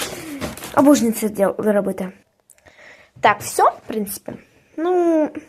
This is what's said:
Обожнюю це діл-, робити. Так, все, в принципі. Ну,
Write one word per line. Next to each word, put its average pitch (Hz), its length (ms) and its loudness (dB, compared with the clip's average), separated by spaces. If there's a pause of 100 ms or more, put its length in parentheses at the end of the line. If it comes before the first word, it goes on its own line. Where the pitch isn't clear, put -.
(760)
Обожнюю 262 380 6
це 220 140 -4
діл-, 196 300 0
робити. 196 540 -2 (1080)
Так, 208 200 2
все, - 220 0
в - 240 0
принципі. 202 440 -8 (460)
Ну, 339 520 2 (200)